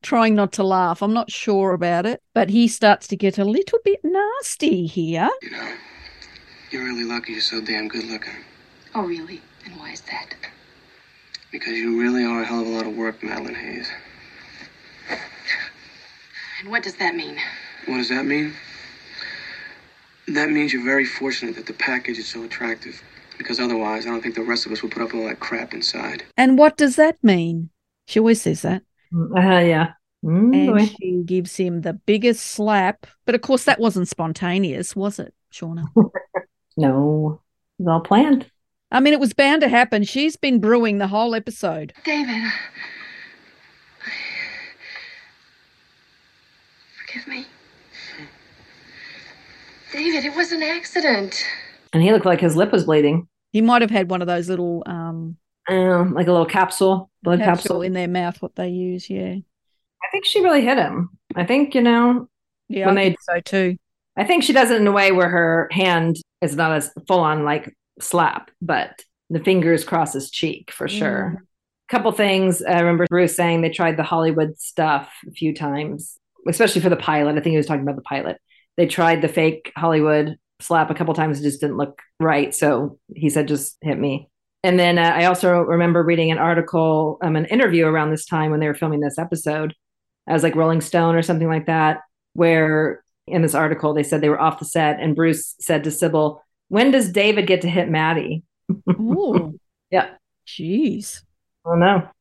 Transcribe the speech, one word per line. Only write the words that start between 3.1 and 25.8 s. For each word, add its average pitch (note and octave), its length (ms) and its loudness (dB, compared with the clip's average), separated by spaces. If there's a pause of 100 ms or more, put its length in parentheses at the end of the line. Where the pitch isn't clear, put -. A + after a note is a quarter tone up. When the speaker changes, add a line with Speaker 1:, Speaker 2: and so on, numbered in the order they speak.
Speaker 1:
get G3 240 0
a G3+ 40 2
little E4+ 400 0
bit G4+ 200 0
nasty F#4+ 840 -2
here. E3 420 -2 (140)
Speaker 2:
You - 80 -16
know, - 240 -14 (960)
you're C3 140 -10
really B2 200 -8
lucky A#2 280 -8
you're A2 100 -8
so A2+ 200 -4
damn A2 260 -6
good A2+ 180 -10
looking. A2+ 300 -14 (580)
Speaker 3:
Oh, A3 80 -4
really? E3+ 400 -10 (240)
And F3 140 -20
why D3+ 100 -18
is - 120 -18
that? - 340 -14 (1160)
Speaker 2:
Because A#2 220 -10
you A2+ 260 -2
really B2 240 0
are A#2 200 -4
a - 20 -6
hell A#2 160 -6
of A2+ 60 -6
a - 20 -8
lot A2+ 160 -6
of A2 100 -8
work, A2 280 -8
Madeline G#2 320 -10
Hayes. - 340 -12 (2750)
Speaker 3:
And G3 80 -18
what F#3 140 -4
does F#3+ 140 -12
that - 180 -2
mean? D3 220 -10 (500)
Speaker 2:
What C3 100 -4
does B2 120 -4
that C3 180 -4
mean? D3+ 260 -4 (1700)
That D3+ 240 -2
means D3 220 0
you're B2 120 -4
very C3+ 200 0
fortunate B2 500 -8
that - 100 -16
the - 80 -14
package B2 460 -6
is G#2+ 80 -12
so A#2 160 -12
attractive, - 580 -10 (380)
because A#2+ 200 -6
otherwise A2 460 -4
I A#2 60 -8
don't A#2 100 -6
think A#2 140 -8
the A2+ 80 -6
rest A#2 240 -4
of A2 40 -8
us G#2+ 120 -8
would A2 80 -8
put A2+ 100 -8
up A2+ 100 -6
with A2+ 120 -6
all A2 40 -6
that A2 120 -10
crap A#2 340 -10
inside. - 500 -8 (140)